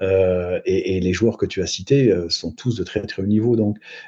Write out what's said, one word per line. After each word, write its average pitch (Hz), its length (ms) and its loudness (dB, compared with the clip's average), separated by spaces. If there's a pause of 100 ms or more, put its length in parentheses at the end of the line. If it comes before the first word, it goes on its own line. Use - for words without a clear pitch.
Euh, 92 640 2
et, 95 320 0
et - 20 0
les 90 140 2
joueurs 107 240 0
que - 80 0
tu 95 160 -6
as 85 60 -2
cités, 127 440 2
euh, 87 180 0
sont 82 220 -4
tous 120 240 -4
de - 80 -6
très, - 180 -4
très 98 220 -8
haut 98 40 -2
niveau. 107 280 2
Donc, 104 220 0 (300)